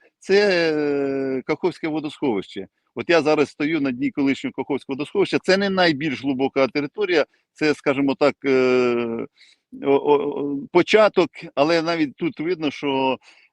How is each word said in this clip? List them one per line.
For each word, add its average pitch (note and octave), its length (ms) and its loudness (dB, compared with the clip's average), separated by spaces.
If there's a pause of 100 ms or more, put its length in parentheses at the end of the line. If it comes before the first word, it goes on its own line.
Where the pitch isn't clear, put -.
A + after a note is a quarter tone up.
(180)
Це, F#3+ 540 2
е, C#3 680 -2
Каховське E3 460 -4
водосховище. D3 760 -6 (280)
От A#2+ 160 -4
я E3 120 4
зараз D3+ 280 2
стою D#3 300 -2
на C#3 100 -2
дні B2+ 200 -4
колишнього C3+ 420 -2
Каховського C3+ 440 -6
водосховища. D3+ 460 -2
Це F#3+ 140 2
не G3 140 0
найбільш D#3 520 0
глибока C3+ 460 0
територія, D3 580 -2 (260)
це, D3+ 220 0
скажімо C#3 400 0
так, C#3+ 200 2 (100)
е, B2 840 2 (560)
о, C#3 120 2
о, C#3+ 200 4
о, C#3+ 440 -2 (140)
початок, F#3+ 580 4 (240)
але D#3+ 280 2
навіть D#3+ 340 -2
тут D#3+ 240 -6
видно, D#3 300 -4
що, C3+ 480 -2 (340)